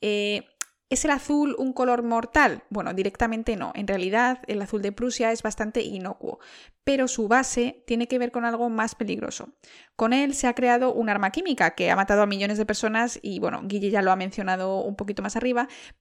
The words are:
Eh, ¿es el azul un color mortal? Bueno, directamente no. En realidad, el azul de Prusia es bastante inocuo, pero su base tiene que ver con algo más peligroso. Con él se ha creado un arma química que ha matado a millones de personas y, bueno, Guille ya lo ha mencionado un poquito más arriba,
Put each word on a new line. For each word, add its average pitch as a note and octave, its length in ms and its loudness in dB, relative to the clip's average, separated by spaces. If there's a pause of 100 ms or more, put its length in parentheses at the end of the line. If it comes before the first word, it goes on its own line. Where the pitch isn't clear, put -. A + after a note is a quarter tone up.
Eh, G#3 420 -2 (440)
¿es C4 160 0
el D4+ 60 4
azul C#4+ 480 2
un C4 140 -2
color B3 320 2
mortal? A#3 680 2
Bueno, F3+ 240 -4
directamente A3+ 640 -2
no. D#3 180 -6
En G3+ 140 -6
realidad, G#3 580 0
el G#3 160 -4
azul G3+ 200 -4
de G3+ 100 -2
Prusia A#3 400 0
es A3+ 100 -4
bastante G#3+ 400 -4
inocuo, - 560 -8 (460)
pero C4+ 240 2
su A3+ 180 -2
base B3 640 2
tiene A#3+ 180 0
que B3 140 0
ver A#3+ 100 -2
con A#3+ 140 -2
algo A#3 260 0
más A3+ 240 -2
peligroso. - 640 -6 (400)
Con A3+ 160 2
él C#4 200 2
se - 140 -2
ha A#3+ 80 2
creado B3 400 4
un A3+ 140 0
arma G3+ 240 0
química C#4 420 0
que F3 160 0
ha F3+ 60 4
matado G3+ 260 4
a G3+ 40 6
millones G3+ 320 -2
de G#3+ 80 0
personas A3 540 -2
y, F#3 200 -6
bueno, - 240 -2
Guille G3 260 -2
ya G3+ 120 2
lo F#3+ 100 4
ha F#3 40 4
mencionado F#3+ 680 -2
un G3+ 100 -6
poquito G3+ 280 -6
más G3+ 120 -6
arriba, A#3+ 320 0 (340)